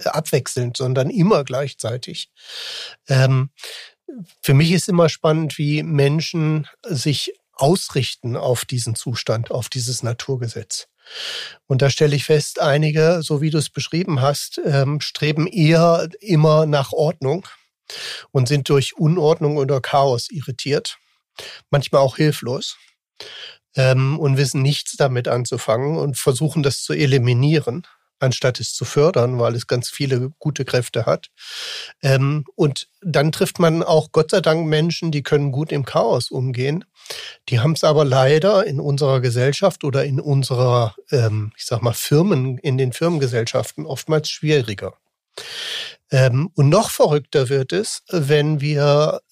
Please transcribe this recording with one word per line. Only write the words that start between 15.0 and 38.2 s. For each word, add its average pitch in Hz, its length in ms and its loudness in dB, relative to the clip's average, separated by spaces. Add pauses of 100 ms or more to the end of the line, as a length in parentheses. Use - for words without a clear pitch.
streben 151 460 -2
eher 165 600 4 (100)
immer 156 480 4
nach 143 240 0
Ordnung 156 560 -2 (840)
und 127 160 2
sind 139 220 0
durch 139 280 2
Unordnung 156 600 2
oder 135 240 0
Chaos 135 480 0
irritiert, 139 680 -6 (720)
manchmal 143 300 2
auch 135 160 2
hilflos, 151 600 -2 (1000)
ähm, 131 440 2
und 135 180 2
wissen 135 240 0
nichts 139 340 -2
damit 127 320 0
anzufangen 127 720 -2
und 143 220 -2
versuchen, 151 420 0
das 139 220 -2
zu - 100 -6
eliminieren, 135 920 2 (320)
anstatt 127 400 0
es - 140 -8
zu - 100 -8
fördern, 127 560 2
weil 117 160 0
es 117 120 -6
ganz 123 220 -2
viele 131 500 -2
gute 143 260 -4
Kräfte 120 400 -2
hat. - 220 -2 (720)
Ähm, 139 440 2 (100)
und 147 320 -2 (140)
dann 151 300 2
trifft - 280 -2
man 165 240 2
auch 156 280 2
Gott 160 200 2
sei 196 100 4
Dank 160 260 2
Menschen, 160 440 0
die 147 120 -4
können 143 280 2
gut 147 200 -4
im 143 140 -2
Chaos 175 460 0
umgehen. 131 520 -4 (640)
Die 120 120 0
haben's 151 240 2
aber 156 200 4
leider 151 640 4